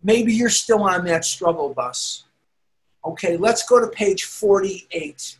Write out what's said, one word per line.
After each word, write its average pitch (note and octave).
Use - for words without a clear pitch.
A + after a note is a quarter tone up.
Maybe A3+
you're A#3
still A3
on F3+
that E3
struggle E3
bus. -
Okay, E3+
let's A3+
go B3
to A3+
page G3+
forty-eight. F#3+